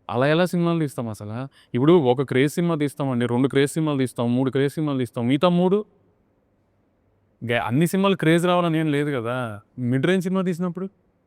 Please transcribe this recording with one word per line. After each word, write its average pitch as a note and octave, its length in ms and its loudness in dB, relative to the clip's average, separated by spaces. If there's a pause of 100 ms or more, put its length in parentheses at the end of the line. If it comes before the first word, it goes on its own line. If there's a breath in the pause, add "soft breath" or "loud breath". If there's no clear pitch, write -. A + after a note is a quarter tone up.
అలా B2 180 0
ఎలా E3 180 2
సినిమాలు E3+ 340 0
తీస్తాం C3+ 300 -4
అసలు? A2 380 -10 (280 soft breath)
ఇప్పుడు C#3+ 180 6
ఒక C3+ 280 4
క్రేజ్ C3 320 2
సినిమా E3+ 220 0
తీస్తామండి, C3+ 500 -2
రెండు A#2+ 220 0
క్రేజ్ C#3 240 2
సినిమాలు D3+ 260 -2
తీస్తాం, A#2+ 380 -2
మూడు C3 160 0
క్రేజ్ C3+ 220 0
సినిమాలు D3 240 -4
తీస్తాం, A#2+ 300 -4
మిగతా D3 220 2
మూడు F3+ 360 2 (1700)
గా-, A#2 100 0
అన్ని B2+ 260 0
సినిమాలు G3 280 0
క్రేజ్ E3 320 2
రావాలని F3 300 0
ఏం D#3+ 140 0
లేదు C#3+ 300 -2
కదా. A#2 400 -6 (180)
మిడ్ B2+ 260 -2
రేంజ్ F#3 180 2
సినిమా F#3+ 180 -2
తీసినప్పుడు, F3+ 480 -4 (380)